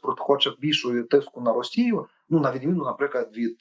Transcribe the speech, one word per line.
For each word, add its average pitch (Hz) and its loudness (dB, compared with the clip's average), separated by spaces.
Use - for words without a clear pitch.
про-, - -4
хоче 139 2
більшої 127 -2
тиску 135 0
на 117 2
Росію, 220 0
ну, 165 4
на 139 2
відміну, 147 -2
наприклад, 127 -2
від, 117 -4